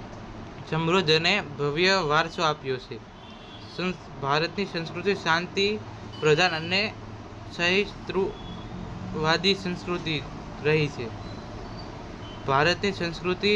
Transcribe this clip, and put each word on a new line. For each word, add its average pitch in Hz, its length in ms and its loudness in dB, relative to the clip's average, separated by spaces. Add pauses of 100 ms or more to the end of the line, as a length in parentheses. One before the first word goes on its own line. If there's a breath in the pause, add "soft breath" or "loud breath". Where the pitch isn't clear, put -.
(680)
સમૃદ્ધ 165 440 4
અને 165 240 6 (160)
ભવ્ય 147 520 2
વારસો 160 400 2
આપ્યો 151 360 0
છે. 123 180 -10 (760)
સંસ-, 180 360 -4 (100)
ભારતની 156 500 2
સંસ્કૃતિ 175 480 -2
શાંતિ 175 520 2 (520)
પ્રધાન 156 360 6
અને 170 280 0 (680)
સહિષ્ણુવાદી 185 800 2 (1200)
સંસ્કૃતિ 175 640 -2 (440)
રહી 151 280 4
છે. 123 180 -6 (1400)
ભારતની 160 480 4
સંસ્કૃતિ 180 640 0